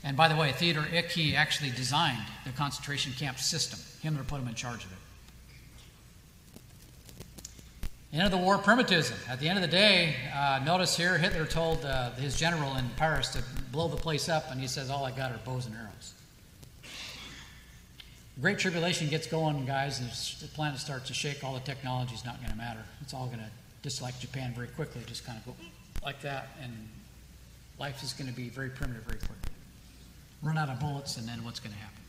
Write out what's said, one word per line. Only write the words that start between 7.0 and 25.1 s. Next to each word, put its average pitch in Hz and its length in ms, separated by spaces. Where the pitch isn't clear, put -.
End 160 120
of 180 60
the 190 60
war, 185 220
primitivism. 196 580
At 123 120
the 156 80
end 196 100
of 185 40
the 143 120
day, 180 400
uh, 139 300
notice 180 300
here, 175 200
Hitler 165 300
told, 160 380
uh, 131 280
his 127 240
general 156 400
in 123 140
Paris 151 400
to 123 120
blow 160 180
the 147 80
place 156 320
up, 156 220
and 127 100
he 131 60
says, 131 240
"All 139 160
I 127 60
got 131 200
are 113 60
bows 123 280
and 107 80
arrows." 110 380
The 131 80
Great 196 160
Tribulation 170 500
gets 156 180
going, 151 380
guys, 135 360
and 120 100
the - 440
planet 147 260
starts 131 280
to 123 60
shake. 143 280
All 135 120
the 127 60
technology's 127 640
not 123 180
gonna 107 140
matter. 113 280
It's 143 140
all 127 140
gonna, 110 220
just 143 200
like 123 180
Japan, 127 320
very 120 160
quickly, 143 380
just 113 180